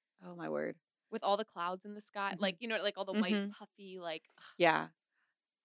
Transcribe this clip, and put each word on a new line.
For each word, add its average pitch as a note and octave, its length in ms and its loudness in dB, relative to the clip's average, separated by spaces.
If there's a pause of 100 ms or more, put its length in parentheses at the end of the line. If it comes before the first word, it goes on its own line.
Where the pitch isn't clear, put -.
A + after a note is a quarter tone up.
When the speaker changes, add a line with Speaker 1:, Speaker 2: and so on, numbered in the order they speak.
(240)
Speaker 1:
Oh, F3+ 120 -12
my D#3+ 120 -8
word. D#3 280 -2 (340)
Speaker 2:
With A3 120 -6
all G3 140 4
the G#3+ 80 -4
clouds F3+ 400 -6
in G#3 100 -10
the G#3 60 -12
sky, G3 340 -6
Speaker 1:
Mm-hmm. E3 60 -10
Speaker 2:
like, F#3+ 200 2
you A#3+ 80 -6
know, G#3+ 140 0
like, G3+ 160 0
all G3 60 -4
the F#3+ 100 -4
white G#3 260 2
Speaker 1:
Mm-hmm. G3+ 100 -4
Speaker 2:
puffy, G3 500 -14
like, E3 280 -8 (100)
ugh. - 60 -20 (140)
Speaker 1:
Yeah. D#3+ 300 6 (760)